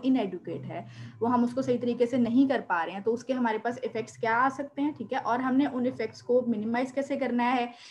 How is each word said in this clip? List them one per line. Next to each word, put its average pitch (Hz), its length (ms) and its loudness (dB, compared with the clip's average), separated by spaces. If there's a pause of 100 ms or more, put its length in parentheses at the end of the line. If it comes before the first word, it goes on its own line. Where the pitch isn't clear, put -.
इनएडुकेट 196 560 -2
है, 160 260 -10 (320)
वो 226 80 0
हम 240 160 4
उसको 240 180 0
सही 254 160 0
तरीके 240 280 0
से 240 120 0
नहीं 240 300 6
कर 240 140 2
पा 175 220 0
रहे 170 120 -6
हैं, 196 80 -8
तो 226 100 2
उसके 240 200 -2
हमारे 233 240 0
पास 240 260 -4
effects 220 340 -6
क्या 226 180 0
आ 262 140 4
सकते 277 320 -6
हैं, 294 120 0
ठीक 226 200 -8
है, 262 60 -2
और 240 220 0
हमने 262 240 4
उन 247 200 0
effects 240 360 -4
को 247 200 2
minimize 233 500 0
कैसे 277 260 -2
करना 240 260 0
है, 240 300 0 (180)